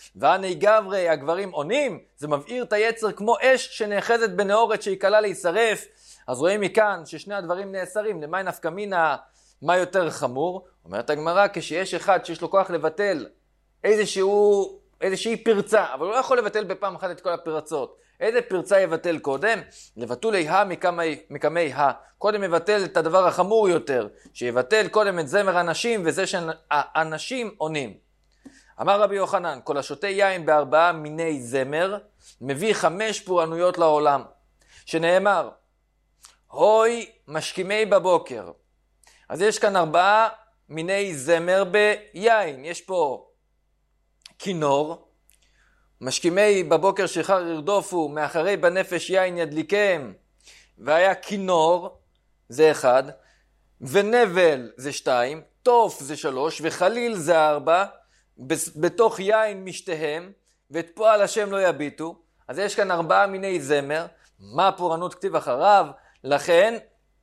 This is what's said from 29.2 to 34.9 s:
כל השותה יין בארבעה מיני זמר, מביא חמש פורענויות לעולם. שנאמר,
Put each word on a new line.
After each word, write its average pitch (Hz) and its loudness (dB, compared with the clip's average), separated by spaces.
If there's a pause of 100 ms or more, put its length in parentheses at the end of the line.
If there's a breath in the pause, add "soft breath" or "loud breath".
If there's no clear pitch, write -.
כל 143 -4
השותה 139 -8
יין 196 0
בארבעה 151 4
מיני 156 -6
זמר, 143 -2 (420 soft breath)
מביא 143 -2
חמש 196 -2
פורענויות 175 0
לעולם. 147 4 (640 soft breath)
שנאמר, 170 2 (1000 soft breath)